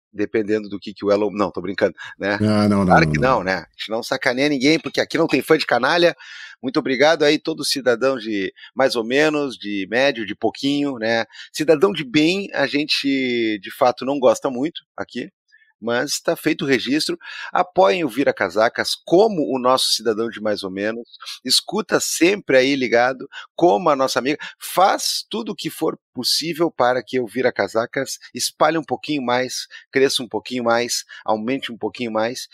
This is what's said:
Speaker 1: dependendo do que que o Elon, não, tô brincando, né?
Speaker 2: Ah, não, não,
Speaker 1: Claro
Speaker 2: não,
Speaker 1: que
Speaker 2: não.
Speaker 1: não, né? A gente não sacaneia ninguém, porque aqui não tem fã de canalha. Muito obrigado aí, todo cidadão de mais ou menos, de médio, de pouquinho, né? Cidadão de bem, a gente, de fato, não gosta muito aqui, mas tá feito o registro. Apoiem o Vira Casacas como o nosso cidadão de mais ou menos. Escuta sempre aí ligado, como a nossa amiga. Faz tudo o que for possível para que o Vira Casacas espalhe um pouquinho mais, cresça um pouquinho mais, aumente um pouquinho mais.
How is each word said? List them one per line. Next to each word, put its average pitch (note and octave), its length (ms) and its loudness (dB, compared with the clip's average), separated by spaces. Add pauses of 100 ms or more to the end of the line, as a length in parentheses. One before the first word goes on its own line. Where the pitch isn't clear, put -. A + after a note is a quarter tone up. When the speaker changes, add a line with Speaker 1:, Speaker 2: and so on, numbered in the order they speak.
(120)
Speaker 1:
dependendo G#2 560 -2
do G2+ 100 -10
que G#2 160 -14
que - 100 -10
o G2+ 60 2
Elon, G#2 220 2
não, G2 180 0
tô - 100 -10
brincando, F#2 340 -2 (240)
né? G2+ 160 -2
Speaker 2:
Ah, G#2 340 2
não, G2+ 120 4
não, F#2+ 60 2
Speaker 1:
Claro D#3 200 6
Speaker 2:
não, D3+ 60 0
Speaker 1:
que D2+ 60 0
Speaker 2:
não. B2 200 2
Speaker 1:
não, F#2 60 -4
né? F#2+ 100 0
A E2 120 -8 (100)
gente - 140 -10
não A2+ 120 -4
sacaneia C3 460 0
ninguém, D3 300 2
porque - 220 -6
aqui B2 180 -2
não E3 80 2
tem C#3 160 2
fã D#3 160 4
de - 80 -6
canalha. D#3 480 2 (480)
Muito C3 160 -2
obrigado C#3+ 460 2
aí, D3 120 4
todo D3 280 -4
cidadão B2+ 520 0
de G#2 360 -4 (240)
mais B2 180 2
ou A#2+ 100 0
menos, C#3+ 520 0
de G2+ 340 -6
médio, B2 360 0
de G2+ 100 -8
pouquinho, C#3 600 -2
né? A2+ 260 0 (280)
Cidadão D#3+ 400 2
de D#3 120 -6
bem, D#3 500 0
a C#3 120 0
gente, C3 960 -2
de G2+ 160 -16
fato, B2 280 2
não C#3 160 -2
gosta B2 300 4
muito C3 320 -6 (140)
aqui, A#2+ 340 -10 (520)
mas A#2+ 380 -2
tá E3 160 -2
feito D#3 300 -2
o - 20 -2
registro. C3+ 480 0 (340)
Apoiem F#3 540 2
o C#3+ 40 0
Vira B2+ 260 0
Casacas G#2+ 560 0 (160)
como F#3+ 440 4
o C3 80 0
nosso B2 360 2
cidadão A2+ 340 0
de G#2 100 -14
mais G#2 240 -4
ou G2 80 -6
menos. A2 380 -6 (340)
Escuta - 560 -2
sempre E3+ 600 2
aí C3+ 180 4
ligado, B2 500 2 (300)
como F3+ 320 4
a D3 80 6
nossa C3+ 220 0
amiga. C#3 180 -2 (220)
Faz - 720 0
tudo G#3+ 220 -6
o - 40 -12
que D#3+ 140 -8
for D#3+ 280 -4 (140)
possível D#3 580 -2
para B2 320 0
que - 160 -4
o B2 80 -2
Vira A#2+ 240 -2
Casacas A2+ 680 -2 (160)
espalhe D#3 420 0
um D#3+ 80 -4
pouquinho C#3+ 380 -4
mais, B2 440 -2 (240)
cresça C3+ 320 2
um A2+ 60 -10
pouquinho A#2+ 360 -6
mais, A#2 400 0 (200)
aumente A2+ 480 -2
um G#2+ 60 -16
pouquinho A2 340 -6
mais. A2 420 -2